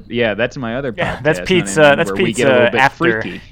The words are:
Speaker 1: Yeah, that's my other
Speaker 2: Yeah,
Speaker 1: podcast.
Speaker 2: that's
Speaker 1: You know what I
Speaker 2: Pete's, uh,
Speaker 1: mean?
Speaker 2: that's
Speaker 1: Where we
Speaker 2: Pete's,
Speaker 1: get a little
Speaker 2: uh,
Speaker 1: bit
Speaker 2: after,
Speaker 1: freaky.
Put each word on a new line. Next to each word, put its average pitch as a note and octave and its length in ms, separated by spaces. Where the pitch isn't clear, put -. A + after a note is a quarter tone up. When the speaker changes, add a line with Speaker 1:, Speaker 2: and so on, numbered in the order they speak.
Speaker 1:
Yeah, A#2 260
that's A#2 240
my A#2+ 200
other C3 200
Speaker 2:
Yeah, - 200
Speaker 1:
podcast. - 40
Speaker 2:
that's D#3 160
Speaker 1:
You F3+ 40
know - 20
what F3+ 80
I F3+ 100
Speaker 2:
Pete's, - 160
uh, D#3 120
Speaker 1:
mean? C#3+ 100
Speaker 2:
that's E3+ 100
Speaker 1:
Where G3 80
we G3 80
Speaker 2:
Pete's, - 140
Speaker 1:
get A#2+ 80
a - 60
little B2 120
Speaker 2:
uh, A#2 60
Speaker 1:
bit B2 100
Speaker 2:
after, C3 400
Speaker 1:
freaky. F#2+ 200